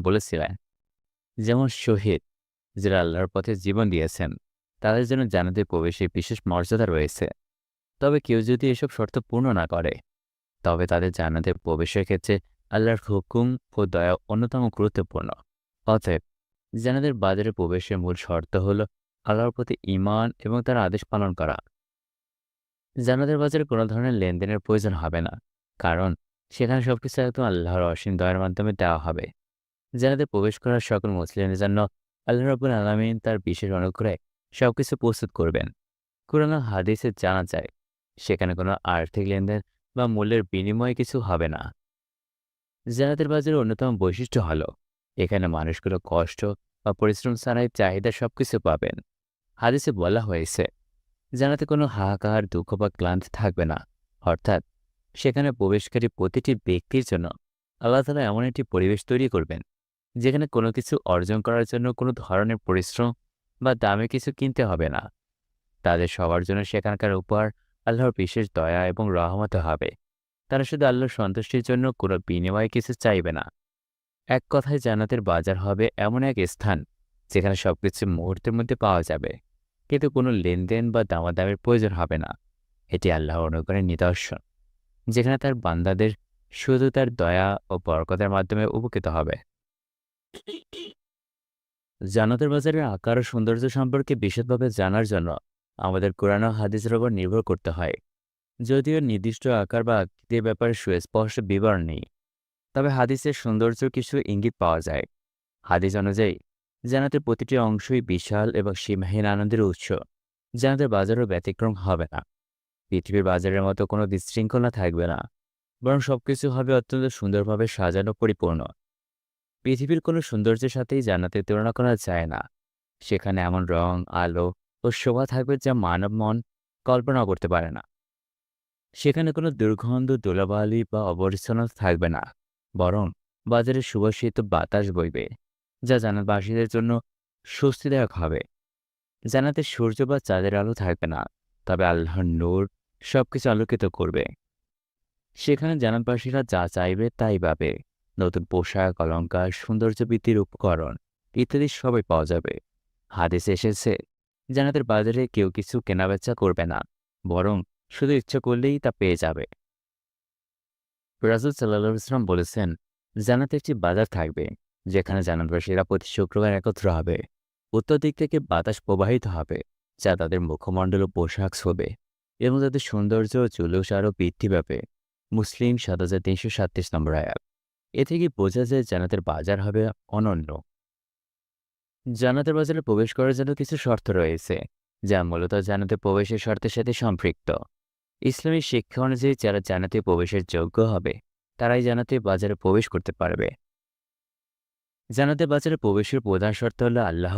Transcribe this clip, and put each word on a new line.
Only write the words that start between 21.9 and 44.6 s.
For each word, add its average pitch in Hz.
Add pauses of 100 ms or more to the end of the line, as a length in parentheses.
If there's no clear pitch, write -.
জান্নাতের 131
বাজারে 147
কোনো 113
ধরনের 120
লেনদেনের 92
প্রয়োজন 104
হবে 82
না, - (480)
কারণ 87 (420)
সেখানে 127
সবকিছু 123
একদম 123
আল্লাহর 90
অসীম 85
দয়ার 92
মাধ্যমে 95
দেওয়া 85
হবে। 80 (720)
জান্নাতে 135
প্রবেশ 104
করার 120
সকল 104
মুসলিমের 95
জন্য 101 (480)
আল্লাহ 123
রাব্বুল 131
আলামিন 110
তার 113
বিশেষ 95
অনুগ্রহে 92 (380)
সবকিছু 127
প্রস্তুত 113
করবেন। - (600)
কুরআন 151
ও 151
হাদিসে 110 (100)
জানা 92
যায়, - (500)
সেখানে 92
কোনো 92 (200)
আর্থিক 85
লেনদেন 98 (360)
বা 123
মূল্যের 110
বিনিময়ে 107
কিছু 123
হবে 87
না। 76 (1300)
জান্নাতের 143
বাজারের 151
অন্যতম 113
বৈশিষ্ট্য 95
হল 78 (560)